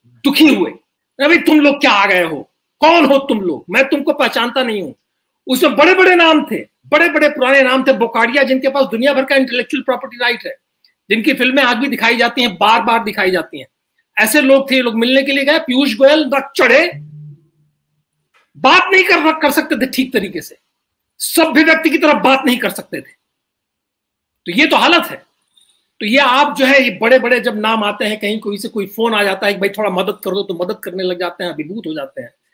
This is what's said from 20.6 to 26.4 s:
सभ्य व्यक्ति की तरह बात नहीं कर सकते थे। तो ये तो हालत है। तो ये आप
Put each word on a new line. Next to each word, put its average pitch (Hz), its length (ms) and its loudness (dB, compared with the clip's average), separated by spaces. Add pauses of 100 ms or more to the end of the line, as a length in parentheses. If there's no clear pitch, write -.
सभ्य 311 460 2
व्यक्ति 320 260 2
की 320 80 -2
तरह 302 140 2
बात 262 340 0
नहीं 247 120 0
कर 240 120 -4
सकते - 300 -12
थे। - 100 -20 (1400)
तो 175 60 -8
ये 269 140 2
तो 302 100 0
हालत 320 300 2
है। - 100 -12 (840)
तो 220 60 -6
ये 240 120 2
आप 277 380 2